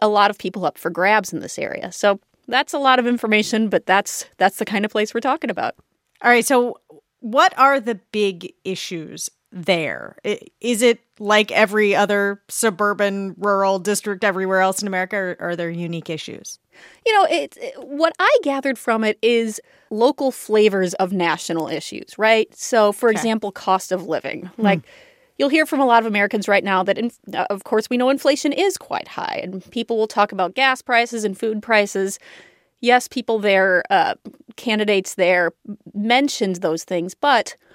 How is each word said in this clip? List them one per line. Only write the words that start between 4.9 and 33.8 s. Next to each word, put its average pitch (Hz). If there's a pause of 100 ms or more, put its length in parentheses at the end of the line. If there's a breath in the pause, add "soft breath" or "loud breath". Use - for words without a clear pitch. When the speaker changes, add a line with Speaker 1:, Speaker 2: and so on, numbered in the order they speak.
Speaker 1:
place 214
we're 233
talking 254
about. 190 (480)
Speaker 2:
All 240
right, 233
so 247 (420)
what 285
are 269
the 226 (180)
big 190 (120)
issues 170 (200)
there? 151 (100)
I-, 208 (200)
is 233
it 240 (180)
like 208
every 208
other 202
suburban, 196
rural 196
district 202
everywhere 190
else 190
in 208
America, 185
or 185
are 175
there 170
unique 170
issues? - (460 loud breath)
Speaker 1:
You 453
know, 392
it's, 294
it, -
what 294
I 494
gathered 277
from 220
it 214
is 226 (300 soft breath)
local 262
flavors 202
of 190
national 165
issues, -
right? 220
So, 208
for 240
Speaker 2:
Okay. 214
Speaker 1:
example, 220
cost 190
of 180
living. -
Speaker 2:
Hmm. 226
Speaker 1:
Like, 196 (580 soft breath)
you'll 277
hear 311
from 294
a 269
lot 233
of -
Americans 208
right 202
now 190
that, 196
in, 233 (240)
uh, -
of 196
course, 220
we 247
know 247
inflation 285
is 381
quite -
high, -
and 185
people 233
will 220
talk 208
about 190
gas 262
prices 233
and 196
food 220
prices. 202 (580 loud breath)
Yes, 247
people 226
there, 190